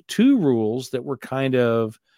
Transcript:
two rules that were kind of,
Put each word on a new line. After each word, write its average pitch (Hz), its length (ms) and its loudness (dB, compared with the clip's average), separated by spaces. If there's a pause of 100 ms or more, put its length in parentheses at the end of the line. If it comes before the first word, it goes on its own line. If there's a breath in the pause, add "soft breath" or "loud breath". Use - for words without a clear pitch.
two 254 320 2
rules 123 520 0
that 127 140 -6
were 139 120 -8
kind 131 400 -4
of, 117 420 0 (200)